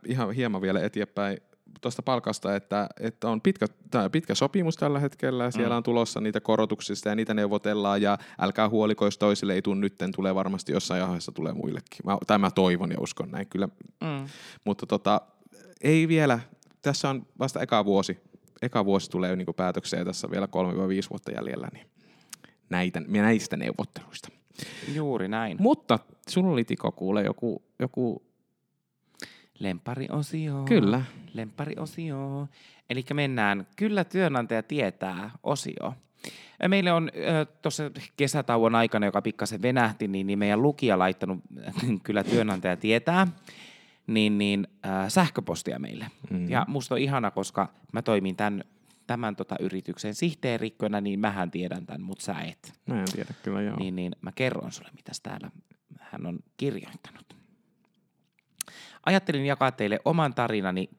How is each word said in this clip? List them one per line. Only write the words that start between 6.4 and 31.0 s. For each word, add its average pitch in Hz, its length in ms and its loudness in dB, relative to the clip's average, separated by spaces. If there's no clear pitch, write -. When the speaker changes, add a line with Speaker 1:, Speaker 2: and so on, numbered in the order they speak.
Speaker 1:
korotuksista, 107 680 0
ja 104 60 2
niitä 110 180 0
neuvotellaan, 104 680 2
ja 101 160 4
älkää 101 300 2
huoliko, 107 360 2
jos 101 120 0
toisille 101 360 2
ei 92 80 0
tuu 101 120 0
nytten, 98 380 -2
tulee 95 240 0
varmasti 95 360 -2
jossain 90 320 0
vaiheessa, 90 280 -4
tulee 80 220 -4
muillekin. - 520 -8
Mä, 98 120 0
tai 104 120 6
mä 95 120 6
toivon 90 400 4
ja - 80 -4
uskon - 320 -6
näin 98 160 -6
kyllä. 95 200 -2
Speaker 2:
Mm. 143 260 -6
Speaker 1:
Mutta 101 200 -2
tota, 101 360 2
ei 160 240 6
vielä, 151 320 4
tässä 143 280 0
on 131 180 -4
vasta 127 220 -2
eka 110 240 2
vuosi, 98 320 2
eka 117 240 0
vuosi 98 240 2
tulee 92 260 -2
niinku 90 180 -4
päätökseen, - 480 -2
ja 87 40 -2
tässä 92 220 -6
on - 40 -10
vielä 98 160 0
kolme 90 300 0
vai 95 100 0
viisi 95 220 -2
vuotta - 220 -10
jäljellä, - 420 -6
niin - 120 -20
näitä, 90 380 -2
näistä 104 500 4
neuvotteluista. - 720 -8
Speaker 2:
Juuri 135 340 -2
näin. 107 320 -2
Speaker 1:
Mutta 208 400 4
sulla 180 220 2
oli, 123 120 2
Tiko, - 280 -2
kuule 101 320 0
joku, 104 400 -2
joku 127 440 -2
Speaker 2:
Lemppariosio. 139 1080 -4
Speaker 1:
Kyllä. 131 340 6